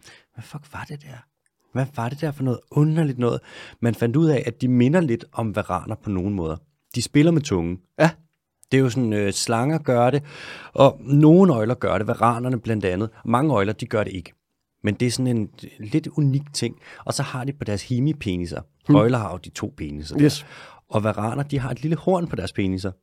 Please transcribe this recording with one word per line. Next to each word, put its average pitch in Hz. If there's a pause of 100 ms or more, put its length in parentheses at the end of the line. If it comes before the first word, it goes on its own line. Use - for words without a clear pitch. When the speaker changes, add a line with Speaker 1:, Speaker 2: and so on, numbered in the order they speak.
(340)
Speaker 1:
"Hvad 117
fuck 147 (100)
var -
det 147
der? 131 (480)
Hvad 131 (100)
var 117
det 139
der 151
for 135
noget 123 (120)
underligt 151
noget?" 123 (400)
Man 113
fandt 117
ud 160
af, 143
at -
de 127
minder 127
lidt 117
om 113
varaner 101
på -
nogle 95
måder. 80 (380)
De 120
spiller 147
med 156
tungen. 90 (200)
Speaker 2:
Ja. 160 (640)
Speaker 1:
Det 131
er 135
jo 131
sådan, 113
øh, 101
slanger 123
gør 123
det, 143 (500)
og -
nogle 156
øjler 113
gør 90
det, 104
varanerne 120
blandt 107
andet. 95 (160)
Mange 127
øjler, 104
de -
gør 110
det 98
ikke. 90 (500)
Men 104
det 123
er 117
sådan 127
en 104 (300)
lidt 139
unik 143
ting. 120 (300)
Og 131
så 139
har 127
de 139
på 135
deres 101
hemipeniser. 120 (260)
Speaker 2:
Hmm. 147
Speaker 1:
Øjler 120
har 101
jo 92
de -
to -
peniser. 76
Speaker 2:
Yes. 147 (440)
Speaker 1:
Og 104
varaner, 110
de 143
har 127
et 123
lille 156
horn 180
på -
deres 92
peniser. 95 (120)